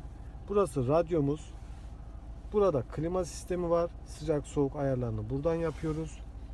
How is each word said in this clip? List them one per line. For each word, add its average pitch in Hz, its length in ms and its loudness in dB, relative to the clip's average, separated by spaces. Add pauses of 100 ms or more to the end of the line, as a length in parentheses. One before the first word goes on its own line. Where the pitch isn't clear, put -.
(480)
Burası 175 400 2
radyomuz. 156 640 2 (1000)
Burada 185 300 6
klima 170 420 0
sistemi 175 460 -2
var. 170 200 4 (160)
Sıcak 151 400 0
soğuk 143 300 2
ayarlarını 120 540 0
buradan 147 240 2
yapıyoruz. 160 640 -2 (360)